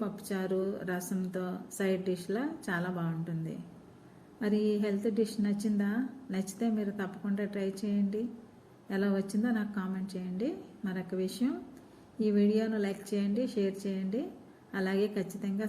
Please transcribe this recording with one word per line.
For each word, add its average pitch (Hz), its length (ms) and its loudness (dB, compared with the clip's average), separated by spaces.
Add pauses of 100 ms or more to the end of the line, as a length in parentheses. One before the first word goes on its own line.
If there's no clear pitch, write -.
పప్పుచారు, 190 580 0 (300)
రసంతో 185 520 -2 (320)
సైడ్ 190 340 2
డిష్లా 196 340 -2 (240)
చాలా 180 200 0 (120)
బాగుంటుంది. 165 560 -2 (840)
మరి 208 160 4 (120)
ఈ - 20 4 (120)
హెల్తీ 208 340 2
డిష్ 214 180 2 (100)
నచ్చిందా? 202 440 2 (440)
నచ్చితే 190 320 -2 (120)
మీరు 202 140 0 (100)
తప్పకుండా 196 420 0 (100)
ట్రై 196 140 0 (140)
చేయండి. 202 400 2 (760)
ఎలా 202 220 4
వచ్చిందో 208 400 2
నాకు 208 200 0
కామెంట్ 190 360 -2
చేయండి. 185 360 -2 (360)
మరొక 185 360 -4
విషయం, 240 320 0 (720)
ఈ - 20 4 (100)
వీడియోను 214 480 6
లైక్ 196 260 -2
చేయండి, 202 320 2 (100)
షేర్ 196 300 2
చేయండి, 190 380 0 (580)
అలాగే 196 260 2 (120)
ఖచ్చితంగా 196 520 -2